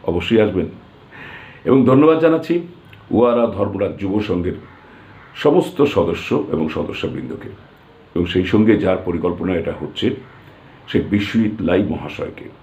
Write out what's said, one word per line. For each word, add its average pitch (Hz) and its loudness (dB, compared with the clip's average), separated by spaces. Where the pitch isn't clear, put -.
অবশ্যই 90 2
আসবেন। 95 -2
এবং 135 6
ধন্যবাদ 156 6
জানাচ্ছি 160 2
উয়ারা 120 4
ধর্মরাজ 98 -2
যুব 98 -4
সংঘের 87 -2
সমস্ত - 2
সদস্য 85 -2
এবং 78 -2
সদস্যবৃন্দকে, - -8
এবং 87 0
সেই 110 0
সঙ্গে 110 4
যার 92 2
পরিকল্পনা 87 -2
এটা 73 -6
হচ্ছে, 73 -6
সে - 0
বিশ্বজিৎ 104 0
লাই 90 2
মহাশয়কে - -10